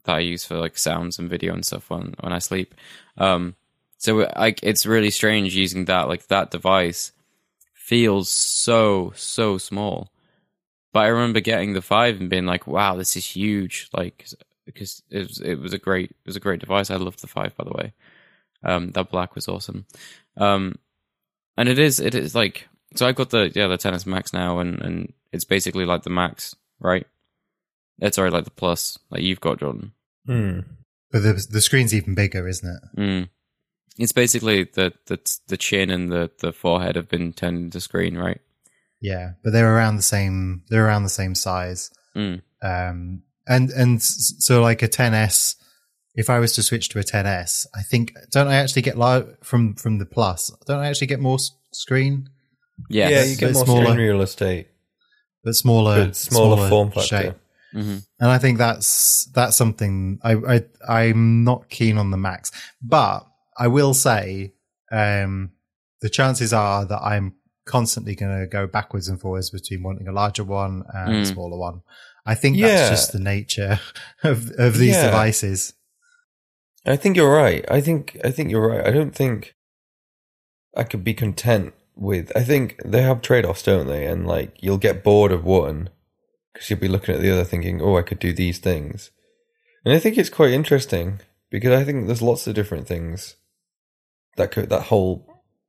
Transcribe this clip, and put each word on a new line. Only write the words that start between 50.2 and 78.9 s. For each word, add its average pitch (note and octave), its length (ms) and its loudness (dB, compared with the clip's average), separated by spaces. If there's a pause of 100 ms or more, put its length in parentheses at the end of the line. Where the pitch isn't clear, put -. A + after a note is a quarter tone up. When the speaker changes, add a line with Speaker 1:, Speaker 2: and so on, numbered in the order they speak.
Speaker 3:
don't C#3+ 120 -2
I C#3+ 80 -4
actually C#3+ 200 -2
get C3+ 120 -4
more C3 160 0
s-, C3+ 160 -4 (220)
screen? C3+ 560 -2 (600)
Speaker 1:
Yes. G#2+ 220 4
Speaker 2:
Yeah, C3+ 120 6
you C3+ 120 -2
get - 120 0
Speaker 3:
But C3 80 2
Speaker 2:
more B2+ 100 4
Speaker 3:
smaller. A#2+ 200 6
Speaker 2:
screen A#2 120 6
real G#2 240 4
estate. F#2+ 460 -2 (760)
Speaker 3:
But A2+ 120 -2
smaller, G#2+ 500 6
Speaker 2:
But F#2 100 -2
smaller A2 400 4
Speaker 3:
smaller G2 140 4
Speaker 2:
form G#2 220 4
factor. G2 160 -2
Speaker 3:
shape. G2 280 -2 (380)
Speaker 1:
Mm-hmm. G#2 240 -6 (220)
Speaker 3:
And B2 120 6
I B2+ 80 6
think B2 180 4
that's, - 760 2
that's A#2+ 220 2
something G2 680 0
I, A2+ 100 2
I, A2+ 280 2 (260)
I'm A2+ 560 4
not B2 260 0
keen A2 300 2
on G2+ 120 0
the F#2 60 -2
Max, F#2+ 340 -6 (300)
but A#2 380 2 (380)
I A#2+ 100 2
will C#3 260 4
say, G2 600 0 (380)
um, G2 600 -2 (500)
the G#2+ 80 -4
chances B2+ 420 0
are G2+ 340 0
that G#2 160 -6
I'm G2+ 340 -2 (300)
constantly A2+ 500 -2
gonna G2 320 -6
go G2 180 -4
backwards G2 420 -6
and F#2+ 140 -6
forwards F#2 300 -8
between F#2 320 -10
wanting F#2+ 240 -10
a F#2+ 40 -10
larger G2+ 320 -2
one F#2+ 480 -4
and G2 220 -4
a G#2+ 80 2
Speaker 1:
Mm. G2+ 60 0
Speaker 3:
smaller F2 320 -8
one. F2 220 -10 (440)
I G#2+ 80 0
think C#3 260 2
that's G#3 220 6
Speaker 2:
Yeah. A2+ 80 4
Speaker 3:
just - 240 0
the G#2 60 -4
nature G2+ 600 -2 (220)
<laughs> - 220 -10
of, A#2 340 0
of A#2+ 220 4
these G3 160 6
Speaker 2:
Yeah. D#3+ 100 6
Speaker 3:
devices. G#2 680 0 (1120)
Speaker 2:
I C3+ 80 4
think F#3 220 2
you're D3 140 8
right. C#3 380 4
I C#3+ 120 2
think, D3 420 -2
I C3 80 0
think D3 180 -4
you're A2 180 2
right. A2+ 200 -2
I - 40 4